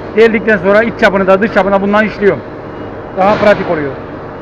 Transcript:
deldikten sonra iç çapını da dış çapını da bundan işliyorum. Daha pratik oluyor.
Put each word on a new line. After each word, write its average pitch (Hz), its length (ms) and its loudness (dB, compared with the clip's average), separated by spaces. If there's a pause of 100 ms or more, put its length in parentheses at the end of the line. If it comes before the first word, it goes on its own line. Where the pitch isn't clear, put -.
(160)
deldikten 220 420 4
sonra 196 260 2
iç 233 160 -2
çapını 196 280 2
da 190 140 4
dış 220 120 0
çapını 196 200 2
da 196 80 2
bundan 208 240 2
işliyorum. 185 360 0 (760)
Daha 196 180 2
pratik 196 360 2
oluyor. 151 200 -2 (500)